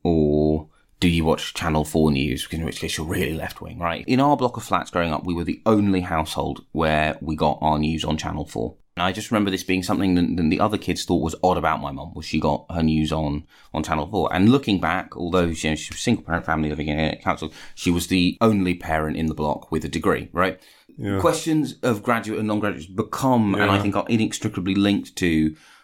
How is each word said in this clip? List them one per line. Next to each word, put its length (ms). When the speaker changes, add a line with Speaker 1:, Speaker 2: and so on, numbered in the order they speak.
Speaker 1:
Or 680
do 80
you 180
watch 280
Channel 320
four 260
News, 380
in 160
which 140
case 180
you're 80
really 300
left-wing, 420
right? 300
In 120
our 160
block 220
of 60
flats 260
growing 240
up, 120
we 100
were 80
the 240
only 340
household 720
where 500
we 140
got 260
our 160
news 260
on 140
Channel 300
four. 300
And 60
I 80
just 180
remember 220
this 140
being 180
something 320
that, 220
that 120
the 120
other 160
kids 260
thought 180
was 220
odd 140
about 240
my 100
mum, 220
was 100
she 160
got 300
her 120
news 300
on, 340
on 100
Channel 240
four. 260
And 140
looking 320
back, 380
although, 300
you 220
know, 60
she 160
was 80
a 20
single-parent 440
family 240
living 180
in 100
a 200
council, 340
she 160
was 160
the 320
only 340
parent 440
in 80
the 80
block 360
with 140
a 60
degree, 420
right? 300
Speaker 2:
Yeah. 220
Speaker 1:
Questions 640
of 200
graduate 360
and 80
non-graduates 400
become, 680
and 160
I 60
Speaker 2:
Yeah. 60
Speaker 1:
think 160
are 100
inextricably 680
linked 420
to 400